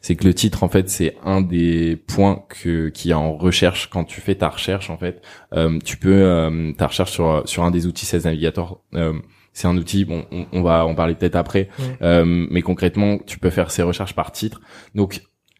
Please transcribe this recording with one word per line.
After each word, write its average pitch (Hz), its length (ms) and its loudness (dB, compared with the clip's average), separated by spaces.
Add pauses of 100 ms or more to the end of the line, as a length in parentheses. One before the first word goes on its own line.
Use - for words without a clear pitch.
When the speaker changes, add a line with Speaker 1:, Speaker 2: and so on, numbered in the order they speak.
Speaker 1:
C'est 90 120 -2
que 82 100 -6
le 90 100 6
titre, - 280 0
en 90 60 0
fait, 95 200 2
c'est - 360 -2
un 95 160 2
des 85 560 2
points - 520 0
que, 82 420 -4
qui - 200 -4
est 82 40 4
en 78 220 0
recherche. 90 540 2
Quand 85 140 -4
tu - 160 -16
fais 98 140 -2
ta 85 160 -2
recherche, - 400 -6
en 82 80 -10
fait, 87 240 -8 (320)
euh, 82 280 2
tu - 140 -10
peux, 95 160 2
euh, 82 600 4
ta - 160 -2
recherche - 220 -2
sur, 80 360 0
sur - 180 -4
un 87 60 2
des 87 160 0
outils 85 180 -6
Sales - 200 -2
Navigator, 82 580 -4 (120)
euh, 82 200 0 (400)
c'est - 120 -4
un 87 120 2
outil, 98 260 0
bon, 82 260 -6
on, 87 220 -8
on 90 100 -2
va 82 220 4
en 82 100 0
parler 82 200 0
peut-être 87 220 0
après, 95 420 0
Speaker 2:
Ouais. 135 60 -6 (180)
Speaker 1:
euh, 85 480 4
mais 87 100 2
concrètement, 98 640 0
tu - 140 -14
peux 92 100 2
faire 87 220 0
ces - 120 -2
recherches 87 320 -2
par - 160 -4
titre. - 300 -8 (340)
Donc, 98 280 -2 (380)